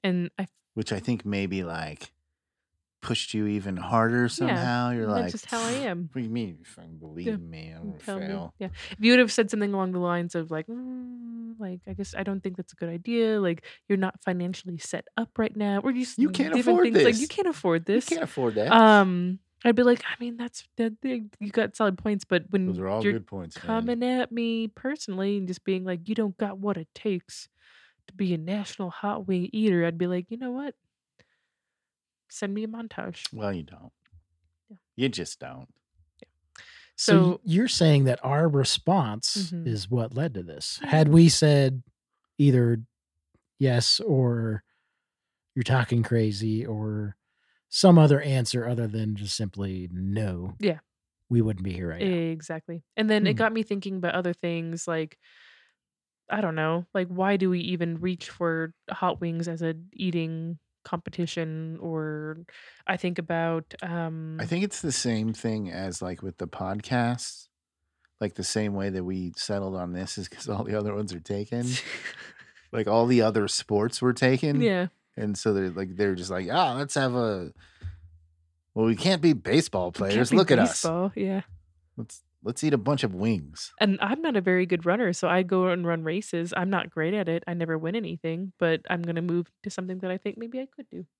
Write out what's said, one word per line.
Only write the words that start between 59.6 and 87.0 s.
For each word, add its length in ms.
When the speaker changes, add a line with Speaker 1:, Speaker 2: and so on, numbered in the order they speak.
Speaker 1:
a 120
eating 640
competition? 960
Or 580
I 100
think 220
about, 640
um, 580
Speaker 2:
I 60
think 180
it's 160
the 120
same 400
thing 380
as, 320
like, 200
with 160
the 80
podcast. 1040
Like, 140
the 100
same 300
way 160
that 140
we 320
settled 400
on 160
this 260
is 100
'cause 200
all 160
the 140
other 160
ones 180
are 80
taken. 460
Speaker 1:
<laughs> 120
Speaker 2:
Like, 160
all 180
the 160
other 240
sports 560
were 100
taken. 480
Speaker 1:
Yeah. 280
Speaker 2:
And 220
so 160
they're, 160
like, 240
they're 220
just 140
like, 200
"Ah, 260
let's 200
have 180
a, 380
well, 120
we 100
can't 260
be 100
baseball 580
Speaker 1:
We 20
can't 180
Speaker 2:
players. 220
Speaker 1:
be 40
Speaker 2:
Look 140
at 80
us. 120
Speaker 1:
baseball, 320
yeah. 280
Speaker 2:
Let's, 280
let's 220
eat 100
a 40
bunch 260
of 100
wings." 640
Speaker 1:
And 240
I'm 200
not 120
a 60
very 260
good 200
runner, 260
so 160
I 160
go 240
and 180
run 160
races. 540
I'm 120
not 220
great 240